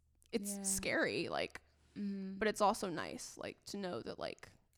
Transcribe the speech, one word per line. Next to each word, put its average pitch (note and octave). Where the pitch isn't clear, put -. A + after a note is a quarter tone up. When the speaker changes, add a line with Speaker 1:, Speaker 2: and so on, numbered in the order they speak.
Speaker 1:
it's G3+
Speaker 2:
Yeah. G3
Speaker 1:
scary, F#3+
like, D2+
Speaker 2:
Mm-hmm. G3
Speaker 1:
but G#3+
it's G#3+
also G#3
nice, A2
like, -
to G3+
know F3+
that, -
like, -